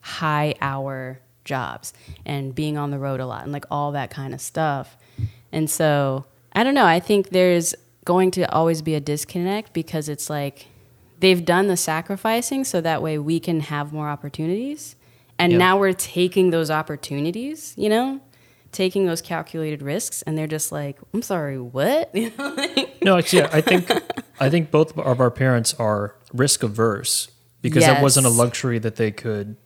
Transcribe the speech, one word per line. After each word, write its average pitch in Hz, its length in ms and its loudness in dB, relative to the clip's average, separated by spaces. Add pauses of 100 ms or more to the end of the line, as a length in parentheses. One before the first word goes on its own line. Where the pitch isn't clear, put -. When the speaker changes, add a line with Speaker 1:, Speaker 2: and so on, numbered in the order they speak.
Speaker 1:
high 151 600 -2
hour 135 600 -8 (240)
jobs 104 480 -8 (320)
and 139 280 -6
being 151 240 -4
on 147 140 -4
the 143 80 -6
road 135 220 -4
a 131 40 -6
lot 117 180 -10
and, 143 100 -8
like, 143 180 -10
all 147 220 -4
that 139 160 -4
kind 135 240 -10
of 139 80 -12
stuff. 143 560 -4 (560)
And 156 160 -2
so, 143 560 0 (260)
I - 140 0
don't 269 100 2
know. 254 100 6
I 170 140 6
think 196 300 0
there's 180 440 4 (300)
going 185 280 4
to 180 220 -2
always 165 280 2
be 156 140 -2
a 151 40 -2
disconnect 175 720 -4
because 156 380 -6
it's 143 200 -8
like 143 380 -6 (520)
they've 180 260 6
done 180 220 4
the 185 100 2
sacrificing 220 880 -2
so 190 160 -2
that 160 200 0
way 156 160 -2
we 156 220 0
can 160 220 -2
have 147 320 -6
more 151 160 -6
opportunities. 175 840 -6 (440)
And 175 140 6
Speaker 2:
Yeah. 170 60 6
Speaker 1:
now 185 200 6
we're 196 140 4
taking 185 560 2
those 165 220 0
opportunities, 156 1040 -6
you 208 120 0
know, 262 300 0 (520)
taking 190 340 0
those 165 160 -2
calculated 160 600 -6
risks. 143 420 -6
And 156 140 -4
they're 156 100 -2
just 151 240 -6
like, 147 280 -8 (140)
"I'm 220 80 -2
sorry, 147 380 -4
what?" 139 520 0
<laughs> - 40 -18
You 226 220 -2
know, 285 180 -6
like - 480 -4
Speaker 2:
No, 190 140 6
it's, 165 160 0
yeah, 156 200 6
I 156 80 4
think, 180 280 2 (260)
Speaker 1:
<laughs> - 240 -16
Speaker 2:
I 135 100 4
think 160 220 2
both 156 260 4
of 135 240 0
our 123 100 4
parents 123 440 2
are 104 400 -2 (180)
risk 131 300 2
averse 110 640 0 (340)
because 156 240 4
that 143 160 6
wasn't 135 240 4
a 123 40 6
Speaker 1:
Yes. 117 80 2
Speaker 2:
luxury 120 420 0
that 110 160 -4
they 110 160 0
could 104 440 -6 (100)